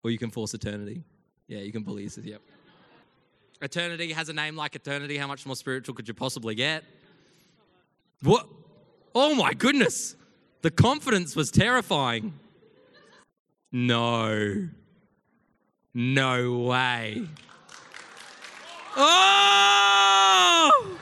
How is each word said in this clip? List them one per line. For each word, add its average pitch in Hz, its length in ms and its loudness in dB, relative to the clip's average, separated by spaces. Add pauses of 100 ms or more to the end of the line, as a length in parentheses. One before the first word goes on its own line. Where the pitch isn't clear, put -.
Or 117 60 -4
you 117 80 -4
can 117 120 -8
force 107 240 -10
eternity. 104 480 -10 (460)
Yeah, 113 100 -14
you 101 140 -14
can 110 100 -10
bully 101 240 -12
us. - 100 -16
Yep. 104 240 -18 (1200)
Eternity 170 500 -8
has 156 160 -6
a 160 40 -12
name 151 220 -6
like 151 220 -10
eternity. 143 400 -10
How 143 100 -8
much 139 200 -12
more 131 100 -10
spiritual 131 380 -10
could 113 120 -14
you 113 80 -12
possibly 113 400 -8
get? 156 300 -6 (1400)
What? 202 240 2 (680)
Oh 294 200 2
my 160 200 2
goodness. 247 600 0 (480)
The 160 80 0
confidence 220 640 0
was 156 160 -4
terrifying. 160 840 0 (1400)
No. 117 960 0 (1300)
No 123 640 0
way. 123 680 -2 (1700)
Oh! 392 2000 4